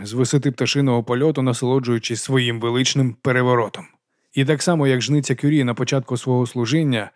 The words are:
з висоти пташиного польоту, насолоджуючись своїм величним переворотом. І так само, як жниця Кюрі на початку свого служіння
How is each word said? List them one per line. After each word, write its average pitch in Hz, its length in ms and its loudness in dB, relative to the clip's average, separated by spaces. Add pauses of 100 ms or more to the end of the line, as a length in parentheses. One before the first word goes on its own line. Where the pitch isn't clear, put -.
з 101 100 -12
висоти 131 380 0
пташиного 123 540 0
польоту, 139 380 0
насолоджуючись 123 800 -2
своїм 120 380 0
величним 123 640 0
переворотом. 123 640 0 (460)
І 139 120 2
так 147 180 0
само, 160 240 2
як 127 160 2
жниця 135 320 0
Кюрі 147 300 2
на 120 100 0
початку 131 420 -2
свого 127 300 0
служіння 120 680 -2